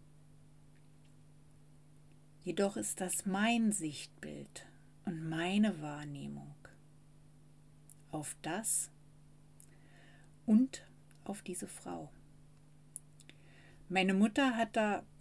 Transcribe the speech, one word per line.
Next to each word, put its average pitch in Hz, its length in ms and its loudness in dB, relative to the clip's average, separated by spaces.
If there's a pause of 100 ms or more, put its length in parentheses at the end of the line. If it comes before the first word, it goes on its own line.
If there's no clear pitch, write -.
(2500)
Jedoch 196 320 2
ist - 240 -4
das - 260 -2
mein 214 460 4
Sichtbild 147 960 -8 (400)
und 160 240 -4
meine 180 520 2
Wahrnehmung 143 720 -10 (1500)
auf 151 320 -8
das - 480 -2 (1600)
und 233 420 4 (360)
auf 196 200 -10
diese 185 240 -8
Frau. 170 420 -10 (1800)
Meine 190 240 4
Mutter 220 440 4
hat 226 180 0
da 208 300 2 (160)